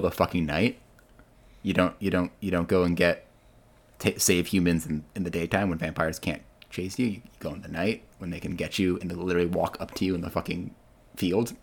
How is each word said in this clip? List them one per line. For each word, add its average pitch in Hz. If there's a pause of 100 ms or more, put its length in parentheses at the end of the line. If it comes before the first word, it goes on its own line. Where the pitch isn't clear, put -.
of -
the -
fucking 85
night. 87 (800)
You 95
don't, 90
you 98
don't, 90
you 98
don't 87
go 92
and 87
get, 87 (760)
ta-, -
save 87
humans 87
in, 76 (100)
in 98
the 87
daytime 85
when 82
vampires 80
can't - (280)
chase 92
you. 123
You 101 (160)
go 80
in -
the -
night 90 (160)
when 90
they 82
can -
get 80
you 90
and 90
they 87
literally 87
walk 85
up -
to -
you 92
in 85
the -
fucking - (400)
field. 95 (100)